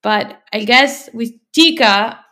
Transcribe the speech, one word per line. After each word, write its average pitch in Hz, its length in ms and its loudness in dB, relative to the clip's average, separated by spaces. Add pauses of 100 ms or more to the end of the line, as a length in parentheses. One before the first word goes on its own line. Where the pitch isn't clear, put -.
But 214 400 -4 (100)
I 214 120 -6
guess 262 500 0
with 233 160 -8 (240)
Chica 240 640 2 (140)